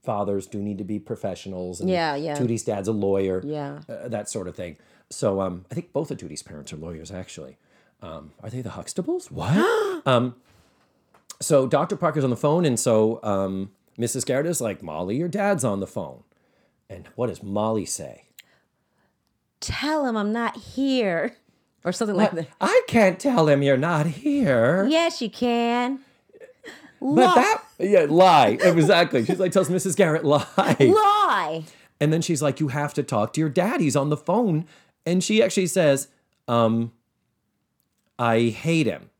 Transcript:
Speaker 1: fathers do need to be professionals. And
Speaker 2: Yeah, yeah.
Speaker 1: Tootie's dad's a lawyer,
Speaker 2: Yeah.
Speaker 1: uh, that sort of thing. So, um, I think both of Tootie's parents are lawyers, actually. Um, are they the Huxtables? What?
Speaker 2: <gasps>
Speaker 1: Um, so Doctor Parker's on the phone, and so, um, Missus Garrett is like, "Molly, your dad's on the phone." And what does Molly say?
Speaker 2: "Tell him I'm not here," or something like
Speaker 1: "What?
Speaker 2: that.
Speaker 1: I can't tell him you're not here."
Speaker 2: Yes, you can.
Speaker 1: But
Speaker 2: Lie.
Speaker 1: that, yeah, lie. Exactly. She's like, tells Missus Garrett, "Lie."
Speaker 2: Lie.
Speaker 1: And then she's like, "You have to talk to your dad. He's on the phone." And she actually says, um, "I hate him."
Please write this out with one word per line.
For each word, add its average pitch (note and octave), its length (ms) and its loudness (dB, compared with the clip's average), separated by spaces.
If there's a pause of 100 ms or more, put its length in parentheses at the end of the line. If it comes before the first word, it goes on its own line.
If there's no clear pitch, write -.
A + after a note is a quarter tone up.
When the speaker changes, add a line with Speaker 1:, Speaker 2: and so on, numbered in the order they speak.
Speaker 1:
fathers G2+ 440 -4
do G#2 140 -10
need G#2 160 -6
to G2+ 80 -10
be G#2+ 140 -8
professionals. F#2 800 -10
And F#3 80 -4
Speaker 2:
Yeah, E3 280 -2
yeah. D3 180 -6
Speaker 1:
Tootie's A#2 300 -4
dad's G2+ 240 -4
a A2+ 40 -2
lawyer, G2 500 0
Speaker 2:
Yeah. D3 460 -10
Speaker 1:
uh, A#2+ 200 -12
that G#2+ 200 -8
sort F#2 200 -8
of F2 60 -14
thing. F2 220 -12 (320)
So, G2 320 -2
um, F#2 300 -6
I - 40 -14
think F3 200 -12
both D#3 160 -6
of - 80 -10
Tootie's D2 240 -14
parents D2+ 320 -18
are - 20 -14
lawyers, E2 340 -14
actually. E2 460 -16 (460)
Um, D#2 300 -16 (100)
are - 80 -14
they B2 100 -10
the G#2+ 100 -12
Huxtables? D4+ 600 -8
What? F#4 720 0
Speaker 2:
<gasps> - 20 -20
Speaker 1:
Um, B2 300 0 (1040)
so C3+ 280 2
Doctor D3+ 280 -2
Parker's D3+ 280 -2
on C3 60 0
the A#2 60 -2
phone, D#3+ 300 0
and A#2+ 120 0
so, A2 440 2
um, F#2+ 480 -4 (280)
Missus A#2+ 260 -6
Garrett C#3 220 -2
is F3 140 -4
like, G#2+ 220 -6
"Molly, F2+ 340 -6
your E3+ 120 -4
dad's G3 360 -2
on G2+ 160 -2
the F#2 60 -4
phone." C#2 360 -12 (680)
And F#2 260 -18
what B2 140 -4
does - 140 -10
Molly G#2 420 -2
say? - 380 -12 (1400)
Speaker 2:
"Tell D4 460 -2
him A#3 100 -2
I'm G#3 160 -2
not A#3 240 -4
here," A#3 800 -2 (480)
or F3+ 80 -2
something G#3 240 -2
like G#3 160 2
Speaker 1:
"What? E3 140 -6
Speaker 2:
that. - 140 -20
Speaker 1:
I G#4+ 280 4
can't F#3+ 320 4
tell G3+ 280 2
him C#3+ 140 4
you're C#3 140 4
not D#3 300 0
here." F3+ 800 2
Speaker 2:
Yes, E4 360 0
you A3+ 80 -4
can. A#3+ 720 -2 (1000)
Speaker 1:
But C4 80 -6
Speaker 2:
Lie. E4+ 260 6
Speaker 1:
that, G4+ 280 4 (160)
yeah, F#3 300 4
lie. D3+ 520 6
Exactly. E3+ 640 4
She's F3+ 160 -2
like, F#3 120 0
tells E3 180 2
Missus F3+ 240 -2
Garrett, D#3+ 300 2
"Lie." C#3+ 220 2 (340)
Speaker 2:
Lie. E4+ 840 4 (360)
Speaker 1:
And D3+ 120 2
then E3 100 0
she's D#3 200 -2
like, C#3+ 160 0
"You D#3 100 0
have D3 260 -4
to D3 80 -2
talk A2 320 -2
to D3+ 60 -2
your D#3 100 0
dad. F#3+ 300 0
He's C#3+ 160 2
on C#3+ 140 0
the D3+ 60 0
phone." F3 500 0 (400)
And F3+ 160 0
she A3 200 2
actually F#3+ 260 0
says, C#3+ 400 2 (400)
um, A#2 440 2 (1300)
"I A#2 300 2
hate D#3 380 0
him." E2 340 -6